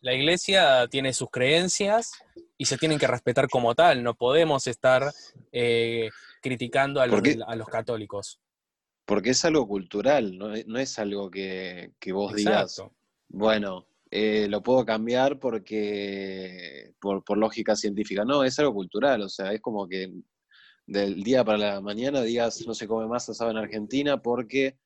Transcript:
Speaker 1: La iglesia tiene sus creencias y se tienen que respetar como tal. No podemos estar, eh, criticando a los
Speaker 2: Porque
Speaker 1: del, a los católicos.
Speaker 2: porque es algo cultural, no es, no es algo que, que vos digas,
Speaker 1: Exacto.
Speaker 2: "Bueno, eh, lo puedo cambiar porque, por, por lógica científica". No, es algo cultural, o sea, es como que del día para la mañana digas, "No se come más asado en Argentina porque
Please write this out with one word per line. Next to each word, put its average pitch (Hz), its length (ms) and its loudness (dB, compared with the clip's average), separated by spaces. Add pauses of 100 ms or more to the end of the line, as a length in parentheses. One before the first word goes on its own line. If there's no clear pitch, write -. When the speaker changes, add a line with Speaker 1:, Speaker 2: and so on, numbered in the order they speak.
Speaker 1:
La 127 140 0
iglesia 147 720 4
tiene 135 240 -2
sus 127 180 -4
creencias 180 800 2 (440)
y 143 80 -6
se 135 140 0
tienen 156 200 2
que 143 80 2
respetar 123 440 2
como 120 240 2
tal. 156 280 6
No 120 120 -2
podemos 147 520 2
estar, 131 460 2 (400)
eh, 117 560 0 (340)
criticando 135 600 0
a 127 40 4
los 123 100 2
Speaker 2:
Porque 110 140 4
Speaker 1:
del, 113 120 -2
a 113 140 -8
los 110 120 -10
católicos. 110 720 -6 (680)
Speaker 2:
porque 101 240 0
es 131 140 2
algo 156 240 4
cultural, 101 680 0
no 104 160 -8
es, 110 120 -8
no 110 120 -6
es 135 200 -6
algo 101 320 -4
que, 92 720 -8
que 92 120 -8
vos 101 220 -2
digas, - 440 0
Speaker 1:
Exacto. - 160 -16 (340)
Speaker 2:
"Bueno, 101 580 0 (240)
eh, 107 380 2
lo 101 140 -2
puedo 127 240 4
cambiar 120 520 0
porque, 98 1600 -6
por, 98 240 -2
por 101 120 -2
lógica 110 400 0
científica". 101 480 -2
No, 139 200 2
es 131 140 0
algo 147 160 4
cultural, 107 480 0
o 98 60 -6
sea, 98 240 -6
es 107 80 -4
como 104 280 -6
que 92 220 -6 (760)
del 98 360 -2
día 123 220 2
para 107 140 2
la 104 240 -2
mañana 120 400 -4
digas, 117 440 -2
"No 117 80 -6
se 107 120 -10
come 110 200 -2
más 120 220 -4
asado 117 220 -4
en 110 80 -4
Argentina 110 640 -2
porque 123 640 -2